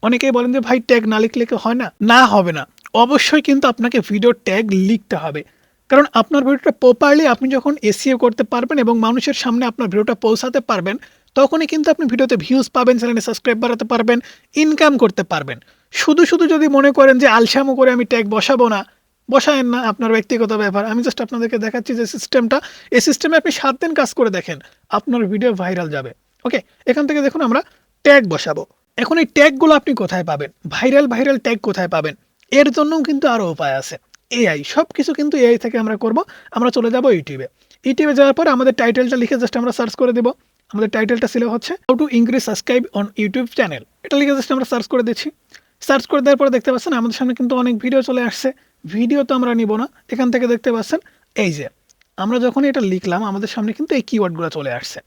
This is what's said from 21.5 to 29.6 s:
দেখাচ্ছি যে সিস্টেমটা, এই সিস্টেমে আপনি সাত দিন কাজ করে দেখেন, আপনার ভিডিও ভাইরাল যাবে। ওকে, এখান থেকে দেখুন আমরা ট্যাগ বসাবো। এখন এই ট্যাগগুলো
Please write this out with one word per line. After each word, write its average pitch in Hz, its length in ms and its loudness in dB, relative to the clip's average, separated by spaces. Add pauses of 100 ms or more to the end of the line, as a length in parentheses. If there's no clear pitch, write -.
দেখাচ্ছি 226 360 -6
যে 226 120 -4
সিস্টেমটা, 240 540 -2 (300)
এই 247 100 4
সিস্টেমে 320 360 0
আপনি 311 160 0
সাত 269 280 -2
দিন 330 140 -4
কাজ 285 200 0
করে 226 160 0
দেখেন, 175 280 -8 (300)
আপনার 233 380 -2
ভিডিও 214 260 0
ভাইরাল 180 380 -4
যাবে। 135 220 -8 (320)
ওকে, 247 160 -2 (260)
এখান 285 200 0
থেকে 294 160 -2
দেখুন 277 180 0
আমরা 262 220 0 (420)
ট্যাগ 277 220 8
বসাবো। 156 400 -6 (300)
এখন 277 220 -2
এই 330 60 2
ট্যাগগুলো 294 500 4